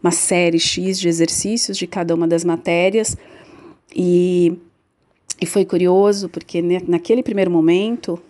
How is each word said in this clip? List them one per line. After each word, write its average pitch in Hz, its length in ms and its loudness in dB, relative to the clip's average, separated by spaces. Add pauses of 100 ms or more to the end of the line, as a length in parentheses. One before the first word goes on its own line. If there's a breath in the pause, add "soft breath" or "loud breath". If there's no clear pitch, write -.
uma 175 120 0
série 170 480 0
X 190 400 -2
de 180 80 0
exercícios 196 680 -2
de 180 120 -8
cada 170 260 -2
uma 165 140 0
das 170 160 0
matérias, 175 720 0 (760 loud breath)
e, 180 600 2 (880)
e 175 60 -4
foi 196 180 0
curioso, 185 640 2
porque - 340 -8
ne-, 180 240 -2
naquele 175 380 0
primeiro 196 260 0
momento, 175 640 0 (140)